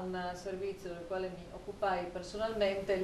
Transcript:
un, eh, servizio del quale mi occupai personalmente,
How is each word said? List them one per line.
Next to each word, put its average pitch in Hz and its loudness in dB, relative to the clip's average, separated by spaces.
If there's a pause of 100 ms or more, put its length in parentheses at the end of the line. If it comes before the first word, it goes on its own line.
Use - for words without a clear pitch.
un, 185 -2
eh, 180 -2
servizio 190 -4
del 170 -6
quale 185 0
mi 175 -10
occupai 185 0
personalmente, 202 2